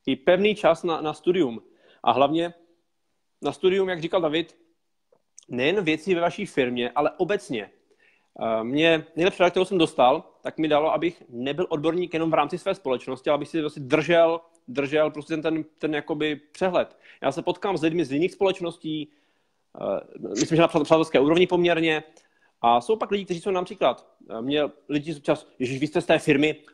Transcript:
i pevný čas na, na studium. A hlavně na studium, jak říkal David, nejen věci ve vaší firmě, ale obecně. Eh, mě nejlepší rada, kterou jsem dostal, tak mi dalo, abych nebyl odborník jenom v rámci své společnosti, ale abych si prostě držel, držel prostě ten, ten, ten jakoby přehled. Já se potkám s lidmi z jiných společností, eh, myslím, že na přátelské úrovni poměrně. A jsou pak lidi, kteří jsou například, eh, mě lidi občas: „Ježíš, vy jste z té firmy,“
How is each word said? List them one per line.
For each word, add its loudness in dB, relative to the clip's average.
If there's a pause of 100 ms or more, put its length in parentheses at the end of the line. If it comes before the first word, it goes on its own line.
i 0
pevný 2
čas 2
na, -2
na -4
studium. 0 (420)
A 4
hlavně 2 (880)
na -2
studium, 2
jak -6
říkal 0
David, -2 (920)
nejen 0
věci -2
ve 0
vaší -2
firmě, -2
ale 0
obecně. -4 (720)
Eh, -2
mě 2 (100)
nejlepší 0
rada, 4
kterou 0
jsem -2
dostal, 2 (180)
tak -10
mi -2
dalo, 2
abych -4
nebyl -4
odborník -2
jenom -2
v 2
rámci 0
své -4
společnosti, -4
ale 2
abych -4
si -4
prostě -6
držel, 4 (260)
držel 0
prostě -10
ten, -2
ten, -2 (120)
ten -4
jakoby -4
přehled. -2 (240)
Já 0
se -6
potkám -2
s -8
lidmi 0
z -8
jiných 0
společností, -4 (680)
eh, -6
myslím, -2
že 4
na 6
přátelské 2
úrovni 4
poměrně. 0 (580)
A 4
jsou 0
pak -4
lidi, -4
kteří -6
jsou -4
například, -2 (220)
eh, -10
mě 0 (280)
lidi -4
občas: -4 (120)
„Ježíš, -4
vy 0
jste -2
z -8
té 4
firmy,“ 2 (180)